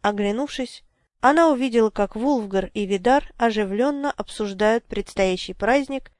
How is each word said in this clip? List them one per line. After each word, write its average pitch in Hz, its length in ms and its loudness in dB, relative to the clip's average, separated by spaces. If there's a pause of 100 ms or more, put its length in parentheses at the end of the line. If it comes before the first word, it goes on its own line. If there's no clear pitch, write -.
Оглянувшись, 208 800 -4 (360)
она 311 300 6
увидела, 240 400 2
как 202 260 -4
Вулфгар 214 580 0
и 208 100 -2
Видар 202 520 0
оживлённо 233 720 0
обсуждают 214 760 -2
предстоящий 190 720 -4
праздник 269 640 -2